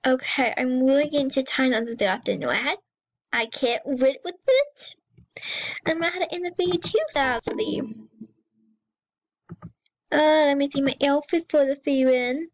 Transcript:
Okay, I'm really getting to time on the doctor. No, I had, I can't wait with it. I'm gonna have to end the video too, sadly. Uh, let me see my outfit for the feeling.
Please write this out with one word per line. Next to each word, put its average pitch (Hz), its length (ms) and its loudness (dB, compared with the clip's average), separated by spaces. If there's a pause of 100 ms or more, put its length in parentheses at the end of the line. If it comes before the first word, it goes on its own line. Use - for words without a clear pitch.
Okay, 262 500 0
I'm 254 260 0
really 277 280 4
getting 285 200 0
to 269 120 0
time 262 320 0
on 226 100 0
the 233 100 -8
doctor. 208 420 -2
No, 147 120 -4
I 123 60 0
had, 277 240 -4 (540)
I 233 140 -2
can't 233 380 -2
wait 262 400 0
with 359 120 -8 (100)
it. 539 480 0 (920)
I'm 320 140 -2
gonna 339 100 0
have 370 120 -4
to - 120 -6
end 359 120 -6
the 349 100 -6
video 359 220 0
too, 415 200 -2 (120)
sadly. 269 720 -2 (2250)
Uh, 302 340 4
let 285 100 2
me 285 140 0
see 277 100 -4
my 269 240 0
outfit 294 460 0
for 285 160 4
the 277 180 0
feeling. 262 680 2